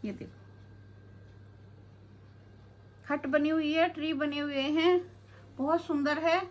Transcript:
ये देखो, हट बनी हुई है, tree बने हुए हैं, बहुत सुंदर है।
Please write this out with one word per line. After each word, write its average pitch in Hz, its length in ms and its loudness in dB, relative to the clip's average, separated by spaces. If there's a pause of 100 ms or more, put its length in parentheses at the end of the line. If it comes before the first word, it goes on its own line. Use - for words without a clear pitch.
ये 208 80 -6
देखो, - 200 -12 (2750)
हट 285 200 -4
बनी 294 220 2
हुई 311 240 0
है, 320 160 4
tree 320 260 -4
बने 294 240 -2
हुए 285 240 -4
हैं, 320 380 4 (560)
बहुत 311 280 0
सुंदर 294 360 0
है। 330 200 2 (100)